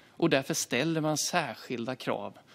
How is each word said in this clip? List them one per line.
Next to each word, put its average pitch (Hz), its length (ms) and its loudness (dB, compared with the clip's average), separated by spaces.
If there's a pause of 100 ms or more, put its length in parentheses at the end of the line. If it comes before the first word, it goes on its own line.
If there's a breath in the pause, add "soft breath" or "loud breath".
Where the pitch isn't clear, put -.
Och - 200 2
därför 143 240 4
ställer 160 480 0
man 151 160 2
särskilda 127 800 -2
krav 104 420 -6 (180 loud breath)